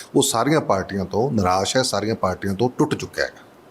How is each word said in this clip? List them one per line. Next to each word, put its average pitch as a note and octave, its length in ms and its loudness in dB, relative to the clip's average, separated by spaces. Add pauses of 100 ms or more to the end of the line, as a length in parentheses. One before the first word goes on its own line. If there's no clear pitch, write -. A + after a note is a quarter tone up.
(160)
ਉਹ C#3+ 60 4
ਸਾਰੀਆਂ C3 400 2
ਪਾਰਟੀਆਂ G2 440 -2
ਤੋਂ A#2 260 -2
ਨਿਰਾਸ਼ F#2+ 460 2
ਹੈ, B2+ 60 4
ਸਾਰੀਆਂ G#2+ 320 -2
ਪਾਰਟੀਆਂ G2 380 -2
ਤੋਂ G2+ 240 0
ਟੁੱਟ - 180 0
ਚੁੱਕਿਆ F#2 300 -4
ਹੈ। - 60 -6 (400)